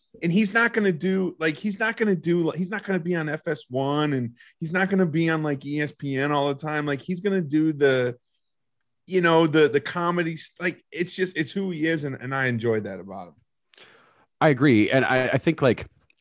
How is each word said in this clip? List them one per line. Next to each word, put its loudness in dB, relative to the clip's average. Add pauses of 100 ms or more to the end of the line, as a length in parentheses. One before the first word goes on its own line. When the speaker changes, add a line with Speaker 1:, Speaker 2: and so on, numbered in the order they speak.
(220)
Speaker 1:
and 0
he's 2
not 2
gonna 2
do, -2
like, -2
he's -6
not -2
gonna 2
do, 0
like, -2
he's -4
not -8
gonna -2
be -4
on -4
F -8
S -6
one, 0
and -4 (220)
he's -8
not 0
gonna 4
be 0
on, 0
like, -4
E -4
S -2
P -6
N 0
all 2
the -2
time. -4
Like, -2
he's -8
gonna 0
do 0
the, 2 (880)
you 0
know, 6
the, 6
the 2
comedy -2
s-, -8
like, -6
it's -4
just, -4
it's -4
who -4
he -4
is, -2
and, -6
and -8
I 0
enjoy 0
that -10
about -14
him. -20 (1080)
Speaker 2:
I 6
agree. 6
And 4
I, 0
I 2
think, -2
like, 2 (340)